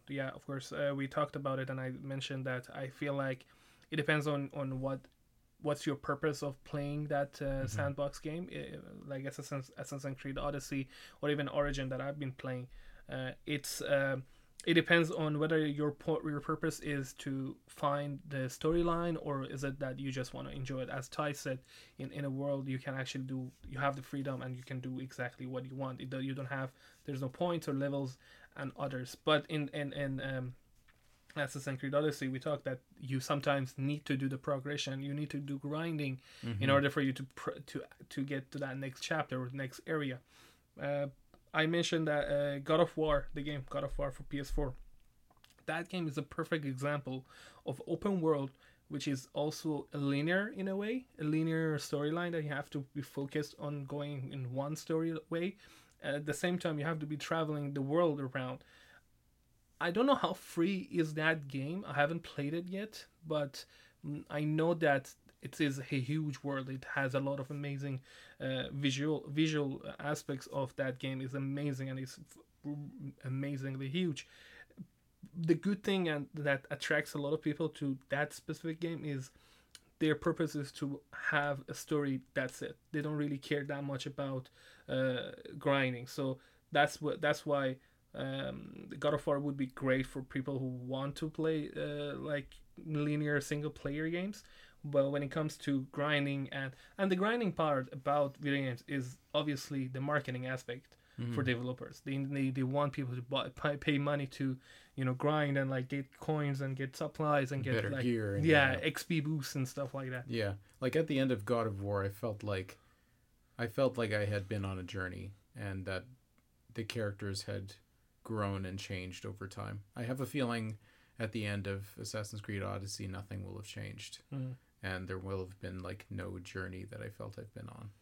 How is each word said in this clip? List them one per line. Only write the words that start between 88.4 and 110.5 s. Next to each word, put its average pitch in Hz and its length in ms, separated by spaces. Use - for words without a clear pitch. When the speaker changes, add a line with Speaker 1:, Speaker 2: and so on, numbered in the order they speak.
Speaker 1:
God 147 160
of 147 120
War 143 120
would 143 180
be 135 100
great 131 400
for - 160
people 135 360
who 131 80
want 131 500
to 156 140
play, 156 460
uh, 147 400
like, 139 320
linear 147 560
single 147 300
player 151 380
games. 180 340
But 139 280
when 143 120
it 139 80
comes 156 280
to 135 340
grinding 143 600
and, 135 200
and 196 160
the 180 40
grinding 208 360
part 143 400
about 143 460
video 139 320
games 120 180
is 131 300
obviously 143 540
the 131 120
marketing 135 460
aspect 127 500
Speaker 2:
Mm-hmm. 120 140
Speaker 1:
for 135 80
developers. 123 600
They, 139 140
they, 139 320
they 131 140
want 139 320
people 127 200
to 123 60
buy, 131 300
pay, 147 260
pay 143 220
money 143 300
to, 135 280
you 135 80
know, 127 80
grind 143 460
and, 135 100
like, 127 200
get 139 300
coins 143 440
and 135 120
get 135 220
supplies 147 560
and 135 100
get, 127 120
Speaker 2:
Better 110 160
Speaker 1:
like, 131 140
Speaker 2:
gear 110 320
and, 156 100
Speaker 1:
yeah, 143 260
Speaker 2:
yeah. 131 60
Speaker 1:
X - 240
P 160 180
boosts 147 340
and 131 140
stuff 135 240
like 135 200
that. 127 160
Speaker 2:
Yeah, 104 260